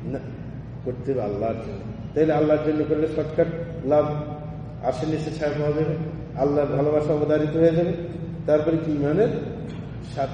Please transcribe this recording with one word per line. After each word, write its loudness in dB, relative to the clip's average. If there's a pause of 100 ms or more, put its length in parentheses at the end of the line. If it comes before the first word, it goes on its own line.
না, -4 (680)
করতে -4
হবে 0
আল্লাহর -2
জন্য। -8 (360)
তাইলে 4
আল্লাহর 4
জন্য 0
করলে 2
শর্টকাট 0 (380)
লাভ, 6 (760)
আশের -2
নিচে -2
ছায়া 0
পাওয়া 0
যাবে, 0 (400)
আল্লাহর 2
ভালোবাসা 4
অবধারিত 2
হয়ে 8
যাবে, 2 (520)
তারপরে 4
কি -2
ইমানের 2 (840)
স্বাদ -2